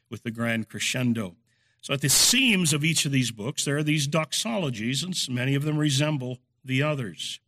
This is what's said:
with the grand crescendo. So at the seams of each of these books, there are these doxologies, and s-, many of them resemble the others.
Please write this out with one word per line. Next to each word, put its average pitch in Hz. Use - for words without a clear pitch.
with 110
the 120
grand 113
crescendo. 113
So -
at 139
the 147
seams 202
of 147
each 160
of 143
these 127
books, 107
there 143
are 151
these 151
doxologies, 143
and 180
s-, -
many 127
of 143
them 151
resemble 143
the 131
others. 135